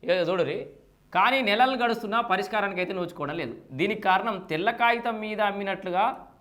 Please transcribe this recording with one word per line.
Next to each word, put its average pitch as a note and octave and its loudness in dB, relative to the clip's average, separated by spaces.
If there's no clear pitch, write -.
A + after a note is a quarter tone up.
ఇక C3+ 0
చూడురి, E3+ 0
కానీ B3 4
నెలలు A#3+ 4
గడుస్తున్నా A3+ 0
పరిష్కారానికి G3 0
అయితే F3+ -2
నోచుకోవడం E3+ -4
లేదు. B2+ -6
దీనికి G3+ -2
కారణం F#3+ 0
తెల్ల E3 0
కాగితం A#3 0
మీద G#3+ -4
అమ్మినట్లుగా G3 0